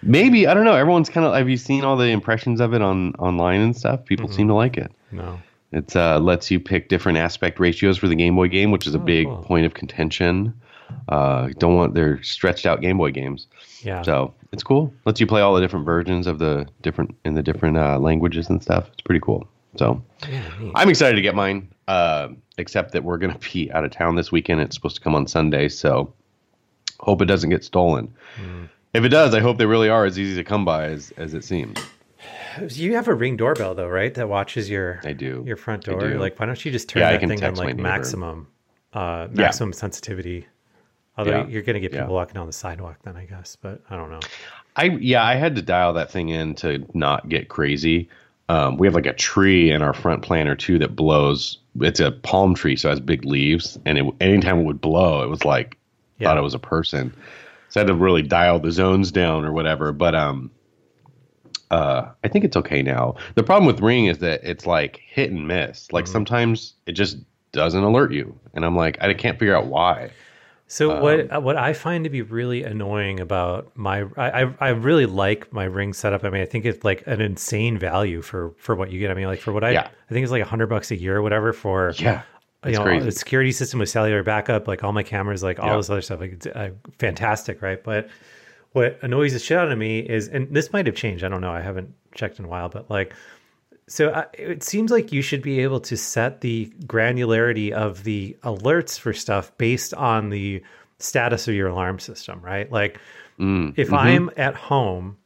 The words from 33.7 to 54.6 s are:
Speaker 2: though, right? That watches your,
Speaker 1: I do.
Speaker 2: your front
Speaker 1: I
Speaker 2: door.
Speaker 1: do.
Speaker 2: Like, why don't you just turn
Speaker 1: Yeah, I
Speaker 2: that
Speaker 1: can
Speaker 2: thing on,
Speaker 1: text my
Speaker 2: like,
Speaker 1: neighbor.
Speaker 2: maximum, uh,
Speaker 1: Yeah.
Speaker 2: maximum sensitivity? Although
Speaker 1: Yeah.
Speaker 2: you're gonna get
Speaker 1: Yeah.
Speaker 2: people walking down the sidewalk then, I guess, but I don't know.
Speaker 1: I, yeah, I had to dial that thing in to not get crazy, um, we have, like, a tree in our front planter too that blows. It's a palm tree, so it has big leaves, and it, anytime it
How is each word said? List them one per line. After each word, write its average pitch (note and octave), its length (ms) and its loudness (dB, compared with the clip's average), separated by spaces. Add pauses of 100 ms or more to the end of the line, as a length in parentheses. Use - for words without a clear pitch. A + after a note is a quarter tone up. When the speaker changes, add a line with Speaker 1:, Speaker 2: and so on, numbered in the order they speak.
Speaker 2:
though, F2+ 140 -6
right? G2 240 0
That A#2+ 160 -6
watches G2+ 400 -4
your, F2+ 340 -4
Speaker 1:
I D2 80 -8
do. C2+ 340 -8
Speaker 2:
your A#2 120 -6
front G#2+ 300 -10
Speaker 1:
I G2+ 40 -6
Speaker 2:
door. F#2 80 -4
Speaker 1:
do. G#2+ 180 -2
Speaker 2:
Like, F#2+ 220 -4
why A2 60 -2
don't B2 180 -6
you D#3 80 -6
just A#2+ 180 -4
turn - 120 2
Speaker 1:
Yeah, E2 80 6
I - 20 6
Speaker 2:
that E2+ 80 4
Speaker 1:
can E2+ 100 0
Speaker 2:
thing G#2 100 -2
on, - 20 -4
Speaker 1:
text - 200 -2
my F2+ 60 -4
Speaker 2:
like, B1+ 80 -4
Speaker 1:
neighbor. B1 140 -4
Speaker 2:
maximum, E2 580 -6 (460)
uh, E2+ 400 -6
Speaker 1:
Yeah. G#2 100 0
Speaker 2:
maximum F#2+ 300 0
sensitivity? F2+ 760 -10 (720)
Although G#2 120 0
Speaker 1:
Yeah. C#3 160 -2
Speaker 2:
you're A2 160 -6
gonna A2 160 -2
get F#2 140 -6
Speaker 1:
Yeah. C#3 80 -4
Speaker 2:
people C2+ 140 -4
walking F2+ 200 -4
down F#2 120 -10
the D#2+ 60 -14
sidewalk E2+ 500 -12
then, F#2 140 -16
I F2+ 80 -16
guess, F#2 300 -18
but - 340 -16
I F#2+ 60 -12
don't D#2+ 160 -10
know. D#2+ 80 -14 (560)
Speaker 1:
I, D3+ 80 0 (160)
yeah, B2 240 4
I A#2 120 4
had D3 200 0
to G#2 80 -2
dial F2 300 2
that E2 180 -4
thing E2+ 180 -4
in D#2+ 260 -4
to C#2+ 380 -4
not D2 340 0
get D#2 220 -4
crazy, D#2 580 0 (420)
um, C#2+ 280 2
we F#2 100 6
have, F2 80 4
like, E2+ 100 2
a - 80 -2
tree F#2 580 4
in D2+ 100 2
our C#2+ 120 2
front - 300 -2
planter D2+ 320 0
too E2+ 240 2
that D2 160 -2
blows. D2 600 2 (240)
It's E2 180 2
a D2+ 120 4
palm F#2+ 440 2
tree, C#2+ 200 0
so C#2+ 140 -2
it - 20 2
has C#2 80 0
big C2+ 260 -2
leaves, C#2+ 600 0
and D2+ 120 2
it, C#2 80 2 (160)
anytime F#2 380 4
it E2+ 40 2